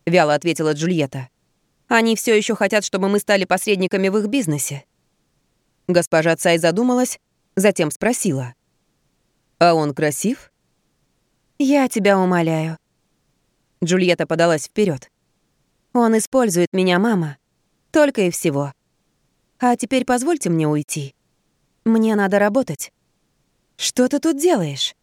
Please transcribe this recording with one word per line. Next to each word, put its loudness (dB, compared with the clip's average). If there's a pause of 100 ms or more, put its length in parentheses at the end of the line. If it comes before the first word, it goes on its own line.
вяло 4
ответила 0
Джульетта. -4 (580)
«Они 2
все 0
еще 0
хотят, 0
чтобы -2
мы 0
стали 0
посредниками -2
в 0
их -2
бизнесе». -4 (1000)
Госпожа 2
Цай 2
задумалась, 0 (360)
затем 2
спросила: -4 (1040)
«А 6
он 0
красив?» -4 (1080)
«Я 2
тебя 2
умоляю». 0 (1040)
Джульетта 0
подалась 0
вперед. -4 (840)
«Он 2
использует 0
меня, 2
мама. 0 (540)
Только 2
и 0
всего. -4 (840)
А 2
теперь -2
позвольте -2
мне 0
уйти. -4 (680)
Мне 2
надо 2
работать». -2 (840)
«Что 0
ты -2
тут -2
делаешь?» -2